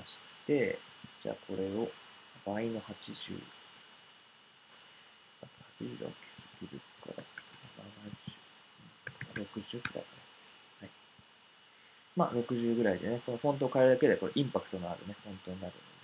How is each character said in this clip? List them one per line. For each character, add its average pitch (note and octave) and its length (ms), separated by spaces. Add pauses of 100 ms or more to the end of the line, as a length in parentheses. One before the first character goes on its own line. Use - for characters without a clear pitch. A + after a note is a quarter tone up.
し - 120 (300)
て、 C3+ 320 (420)
じ A2 80
ゃ G#2+ 40
あ - 20 (100)
こ G2 120
れ F#2+ 80 (100)
を A2+ 160 (540)
倍 G#2+ 240
の A2 100
八 G2+ 160 (120)
十。 G#2+ 60 (2250)
八 - 80 (300)
十 A2+ 60 (140)
が A#2 80
大 - 0
き - 20 (500)
す - 20
ぎ F#2 60
る C#2 120 (240)
か - 140
ら、 - 60 (2000)
七 - 0
十、 A2+ 60
六 G#2 280
十 - 100
く - 160
ら - 40
い - 60
か - 40 (720)
な。 G2 80
は - 0
い。 - 20 (1300)
ま E3 140
あ、 - 40
六 A#2+ 220
十 A#2 200
ぐ A#2+ 80
ら G2 120
い F2 40
で F#2+ 100
ね、 A#2+ 160
こ B2+ 80
の A#2+ 60
フ D3 100
ォ - 20
ン C#3 80
ト C#3+ 60
を C3 80
変 C3+ 80
え B2+ 60
る C3 80
だ B2+ 40
け D3+ 80
で、 G#2+ 80
こ - 120
れ - 80
イ - 60
ン C3+ 100
パ - 100
ク - 80
ト F#2 100
の F2 100
あ F2 60
る - 100
ね、 - 160
フ - 60
ォ G2+ 60
ン F#2 100
ト F#2 80
に F#2 80
な F#2 80
る F2+ 60 (300)